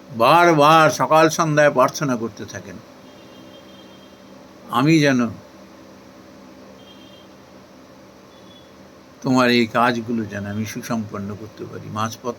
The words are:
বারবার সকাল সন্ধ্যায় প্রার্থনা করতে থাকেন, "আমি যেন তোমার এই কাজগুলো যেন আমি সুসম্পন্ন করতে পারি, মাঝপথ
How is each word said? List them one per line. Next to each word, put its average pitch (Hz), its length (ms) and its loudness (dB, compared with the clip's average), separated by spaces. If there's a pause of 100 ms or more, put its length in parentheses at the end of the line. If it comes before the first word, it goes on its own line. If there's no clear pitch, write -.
(160)
বারবার 156 760 4
সকাল 156 380 2
সন্ধ্যায় 151 420 2
প্রার্থনা 131 460 0
করতে 110 280 -10
থাকেন, 98 320 -16 (1900)
"আমি 147 300 2
যেন 127 280 0 (4000)
তোমার 127 280 4
এই 120 160 4
কাজগুলো 117 580 -2
যেন 101 220 -10
আমি 104 200 -8
সুসম্পন্ন 104 720 -10
করতে 110 240 -18
পারি, 104 260 -16
মাঝপথ 113 480 -8